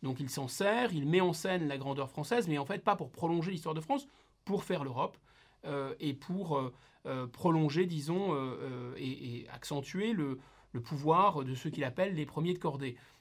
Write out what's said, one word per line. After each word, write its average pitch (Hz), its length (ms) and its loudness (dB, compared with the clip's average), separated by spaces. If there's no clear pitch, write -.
Donc 131 160 -2
il 139 100 -2
s'en 135 180 -4
sert, 208 460 2
il 143 140 0
met 175 140 6
en 180 120 4
scène 180 340 0
la 139 120 -2
grandeur 139 320 -2
française, 196 360 0
mais 147 120 2
en 139 60 0
fait 196 180 -4
pas 202 120 4
pour 135 160 -8
prolonger 170 400 0
l'histoire 160 220 -4
de 156 80 -4
France, 277 260 -2
pour 202 180 0
faire 160 200 0
l'Europe, 135 340 -4
euh, 135 340 -4
et 147 140 -2
pour, 165 440 -2
euh, 131 160 -2
euh, 127 220 -4
prolonger, 160 580 4
disons, 170 480 0
euh, 131 280 -2
euh, 123 360 -6
et, 127 440 -6
et - 80 -16
accentuer 170 640 -4
le, 139 260 -2
le 120 100 -4
pouvoir 156 640 4
de 131 100 -2
ceux 131 160 -4
qu'il 139 140 -2
appelle 180 320 0
les 151 100 0
premiers 165 280 0
de 180 60 -2
cordée. 135 380 -2